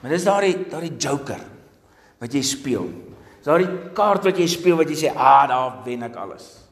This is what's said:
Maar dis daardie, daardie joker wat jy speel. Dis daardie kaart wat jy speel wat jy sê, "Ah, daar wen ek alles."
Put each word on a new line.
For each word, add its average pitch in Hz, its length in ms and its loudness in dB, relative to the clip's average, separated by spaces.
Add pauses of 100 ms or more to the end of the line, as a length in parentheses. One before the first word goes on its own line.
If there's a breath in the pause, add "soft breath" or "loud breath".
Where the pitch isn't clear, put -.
Maar 135 160 -4
dis 180 100 0
daardie, 196 300 2 (140)
daardie 160 260 -8
joker 135 440 -6 (800 soft breath)
wat 117 140 -10
jy 135 100 0
speel. 110 440 -4 (500 loud breath)
Dis - 100 -8
daardie 180 480 0
kaart 202 320 2
wat 180 120 0
jy 170 100 4
speel 170 300 2
wat 151 100 2
jy 151 80 -4
sê, 151 160 0
"Ah, 135 340 6
daar 127 360 -2
wen 123 180 -8
ek 117 140 -10
alles." 90 420 -14 (140)